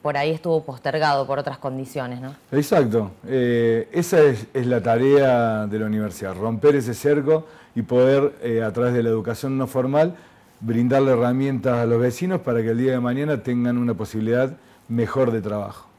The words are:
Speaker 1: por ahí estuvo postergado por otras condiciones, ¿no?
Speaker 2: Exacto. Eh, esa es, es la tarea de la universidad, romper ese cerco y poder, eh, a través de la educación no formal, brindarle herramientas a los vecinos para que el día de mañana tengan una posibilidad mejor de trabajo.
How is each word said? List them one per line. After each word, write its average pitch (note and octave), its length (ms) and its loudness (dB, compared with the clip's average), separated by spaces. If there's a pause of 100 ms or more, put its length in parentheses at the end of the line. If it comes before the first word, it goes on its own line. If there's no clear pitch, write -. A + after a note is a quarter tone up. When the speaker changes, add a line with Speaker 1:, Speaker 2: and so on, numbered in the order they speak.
Speaker 1:
por D3 140 -4
ahí D3 140 0
estuvo D#3+ 320 -2
postergado C#3+ 640 -2
por C3+ 120 -4
otras C#3 200 -8
condiciones, C3 600 -8
¿no? C3+ 140 -12 (180)
Speaker 2:
Exacto. B2 580 2 (160)
Eh, A#2 680 2
esa F3 280 2
es, B2 340 4
es B2+ 120 0
la B2 160 0
tarea A#2 840 4
de G#2 120 -4
la A2 80 -2
universidad, G#2 480 -4
romper A2+ 420 2
ese A#2+ 180 -2
cerco D3 520 0 (280)
y A#2 80 -4
poder, C3 500 2 (100)
eh, A2+ 200 -2
a A2 100 -4
través B2 220 0
de A#2+ 80 2
la A#2 80 0
educación A2+ 480 -4
no C3+ 80 -2
formal, C#3+ 480 0 (460)
brindarle B2 520 2
herramientas B2 680 0
a A#2 80 0
los A#2 140 2
vecinos D3+ 400 -2
para A#2 220 -2
que A2+ 80 -2
el A#2 80 0
día C3 140 2
de B2+ 80 0
mañana B2+ 420 -2
tengan A#2+ 360 -2
una A#2+ 160 0
posibilidad A2 560 -2 (380)
mejor A#2+ 420 0
de A2+ 100 -2
trabajo. G2+ 460 -8 (120)